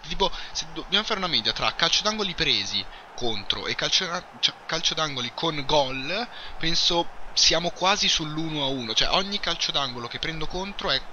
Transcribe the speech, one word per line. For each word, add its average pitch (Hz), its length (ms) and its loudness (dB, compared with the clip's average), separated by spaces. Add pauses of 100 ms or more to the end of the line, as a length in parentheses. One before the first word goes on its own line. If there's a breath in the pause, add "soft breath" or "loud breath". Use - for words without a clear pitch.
Tipo, 185 200 2 (220 loud breath)
se - 220 -6
dobbiamo 180 320 0
fare 208 160 0
una 185 80 0
media 113 240 2
tra 113 240 0
calcio - 260 2
d'angoli 208 320 0
presi 101 500 0 (300 loud breath)
contro 104 540 -2
e 120 80 -2
calcio, 170 500 0 (400)
calcio 160 280 0
d'angoli 139 380 -2
con 156 320 -2
gol, 143 640 2 (300 loud breath)
penso 165 500 4 (260)
siamo 165 360 4
quasi 196 380 2
sull'uno 151 560 0
a - 20 0
uno. 123 280 -2
Cioè - 160 4
ogni 202 280 2
calcio - 320 -2
d'angolo 123 380 -2
che 123 100 -8
prendo 156 300 -2
contro 190 420 -2
è 135 100 2 (120)